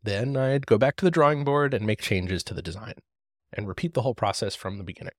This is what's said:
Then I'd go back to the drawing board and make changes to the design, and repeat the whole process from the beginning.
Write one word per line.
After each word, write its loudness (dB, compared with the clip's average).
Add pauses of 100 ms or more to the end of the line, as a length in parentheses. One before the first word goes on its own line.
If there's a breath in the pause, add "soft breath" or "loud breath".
Then -2
I'd 0
go 6
back 2
to 0
the 6
drawing 4
board 2
and 0
make 0
changes 0
to -10
the -8
design, -10 (560)
and -8
repeat -6
the 0
whole 0
process -2
from -10
the -12
beginning. -12